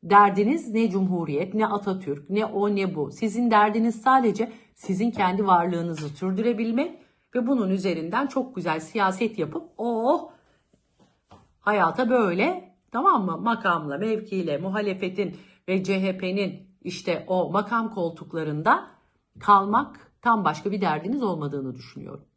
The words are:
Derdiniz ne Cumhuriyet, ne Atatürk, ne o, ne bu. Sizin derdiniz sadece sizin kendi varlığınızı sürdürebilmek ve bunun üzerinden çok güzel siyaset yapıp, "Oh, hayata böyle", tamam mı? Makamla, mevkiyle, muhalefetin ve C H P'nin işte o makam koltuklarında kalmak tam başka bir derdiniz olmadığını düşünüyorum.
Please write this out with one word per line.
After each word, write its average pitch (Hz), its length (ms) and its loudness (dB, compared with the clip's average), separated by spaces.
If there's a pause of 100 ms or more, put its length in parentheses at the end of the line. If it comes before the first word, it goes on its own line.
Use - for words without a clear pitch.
Derdiniz 208 680 4
ne 226 160 2
Cumhuriyet, 180 640 -2
ne 214 140 2
Atatürk, 190 640 -4
ne 208 160 0
o, 202 300 0
ne 190 200 -2
bu. 147 160 -4
Sizin 226 400 -2
derdiniz 220 500 4
sadece 240 500 4 (240)
sizin 196 360 -2
kendi 196 360 0
varlığınızı 170 640 2
sürdürebilmek 226 920 -2 (360)
ve 240 120 0
bunun 240 220 2
üzerinden 185 580 -2
çok - 280 -4
güzel 160 240 -2
siyaset 202 600 -2
yapıp, 156 240 -4 (140)
"Oh, 233 520 0 (1300)
hayata 208 500 0
böyle", 240 640 0 (160)
tamam 277 340 2
mı? 165 120 -4
Makamla, 175 600 -2
mevkiyle, 190 600 -2
muhalefetin 190 800 -4 (320)
ve 190 160 0
C 190 180 0
H 190 160 -2
P'nin 185 500 -4 (140)
işte - 460 -4
o 180 240 0
makam 208 420 -2
koltuklarında 165 960 -2 (520)
kalmak 202 720 2 (100)
tam 220 240 2
başka 156 260 -2
bir 196 100 -2
derdiniz 185 420 -2
olmadığını 143 520 -4
düşünüyorum. - 500 -16 (100)